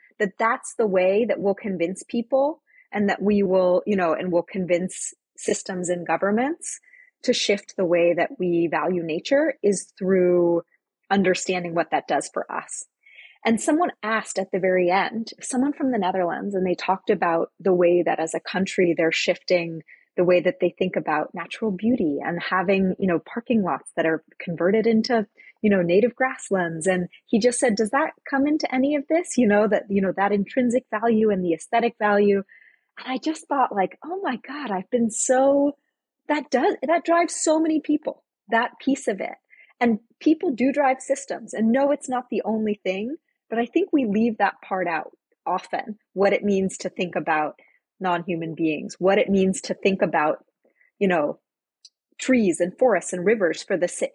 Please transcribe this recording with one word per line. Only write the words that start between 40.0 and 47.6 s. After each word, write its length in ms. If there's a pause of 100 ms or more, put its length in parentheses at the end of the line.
people 320
do 200
drive 300
systems. 520
And 180
no, 200
it's 180
not 200
the 140
only 400
thing, 320 (340)
but 100
I 60
think 260
we 140
leave 320
that 240
part 260
out 240 (340)
often, 520 (160)
what 200
it 100
means 360
to 100
think 260
about 440 (400)